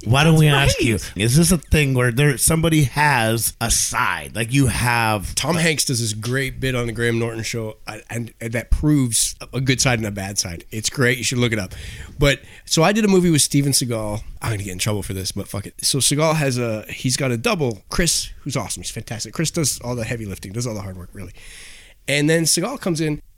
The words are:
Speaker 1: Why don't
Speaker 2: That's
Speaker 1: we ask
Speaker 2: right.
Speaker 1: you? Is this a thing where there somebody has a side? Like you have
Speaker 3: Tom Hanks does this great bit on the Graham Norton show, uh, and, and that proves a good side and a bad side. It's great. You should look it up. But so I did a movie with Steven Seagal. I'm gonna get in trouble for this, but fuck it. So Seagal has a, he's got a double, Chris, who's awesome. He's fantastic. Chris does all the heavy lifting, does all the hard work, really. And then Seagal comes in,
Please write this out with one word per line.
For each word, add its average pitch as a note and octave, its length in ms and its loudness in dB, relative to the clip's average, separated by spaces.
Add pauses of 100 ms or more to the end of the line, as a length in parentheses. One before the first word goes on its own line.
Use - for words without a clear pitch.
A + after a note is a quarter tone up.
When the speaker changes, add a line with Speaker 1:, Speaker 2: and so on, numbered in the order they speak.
Speaker 1:
Why C3 180 4
don't D#3+ 100 8
Speaker 2:
That's D#3 80 8
Speaker 1:
we D3+ 60 8
ask C#3 320 4
Speaker 2:
right. F4 80 2
Speaker 1:
you? G2+ 360 -2
Is A#2 120 2
this E3 160 6
a F3+ 60 4
thing D3 380 2
where B2 160 4
there C#3 260 4
somebody D#3+ 460 4
has A#2+ 760 2
a A2+ 120 -2
side? F2+ 640 -2
Like A2+ 180 -2
you C#3 140 6
have A2 680 2
Speaker 3:
Tom D#3 220 -2
Hanks D#3+ 300 0
does B2 140 -2
this A2+ 140 -2
great B2 460 -4
bit C3 160 -2
on A#2+ 100 -2
the A#2 80 -4
Graham A#2 240 0
Norton A2+ 240 -4
show, A2 360 -8 (100)
uh, A2 100 -12 (140)
and, A2+ 280 -8
and A#2 140 -8
that A#2 160 -6
proves C#3+ 680 2 (160)
a B2 80 -6
good C3 220 0
side B2 160 2
and A2 100 -4
a G2+ 40 -4
bad G2+ 260 -6
side. - 320 -6
It's A2 220 -6
great. B2+ 260 2
You A#2+ 60 -6
should B2 160 -2
look A#2+ 120 2
it A2+ 60 -2
up. F#2 160 -6 (460)
But C#3 220 4 (240)
so - 180 2
I F#3 80 6
did A3 120 2
a G#3 40 4
movie F3+ 240 6
with D3 100 4
Steven C#3+ 300 2
Seagal. A2 500 -2 (180)
I'm A#2 120 -2
gonna G2 120 -4
get G2 100 -8
in F2+ 60 -8
trouble G#2 220 -2
for G2 140 -8
this, F#2+ 160 -6
but G2 160 -8
fuck - 180 -8
it. - 80 -14 (100)
So - 140 0
Seagal D#3 380 2
has C3+ 240 0
a, A2 300 -4
he's - 280 -2
got C3+ 140 -2
a A#2+ 60 0
double, C3 520 -2
Chris, - 400 0 (120)
who's - 140 -8
awesome. F#2 280 -6
He's - 80 -8
fantastic. A2 420 -10
Chris D#3+ 160 -2
does - 320 -2
all B2 140 -6
the A2+ 100 -4
heavy A2+ 220 -6
lifting, F#2+ 260 -10
does A#2+ 140 -4
all A2 80 -6
the G2 80 -6
hard F#2+ 120 -10
work, F2 180 -14
really. F#2+ 200 -14 (720)
And D3 220 2
then E3 140 4
Seagal E3+ 380 -2
comes E3 200 -2
in, D3+ 200 -2 (160)